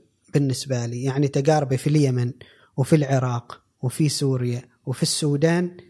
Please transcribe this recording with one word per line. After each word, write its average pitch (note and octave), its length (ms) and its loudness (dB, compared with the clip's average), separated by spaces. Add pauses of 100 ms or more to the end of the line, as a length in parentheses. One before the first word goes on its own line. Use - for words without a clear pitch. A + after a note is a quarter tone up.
(340)
بالنسبة C3 520 0
لي. A#2+ 180 -6
يعني C3+ 240 0
تجاربي C#3 500 0
في - 100 -2
اليمن B2+ 460 2 (440)
وفي C#3 180 4
العراق C3 680 0 (200)
وفي C#3+ 280 0
سوريا B2 520 -2 (240)
وفي C3+ 180 -4
السودان، E3 760 0 (120)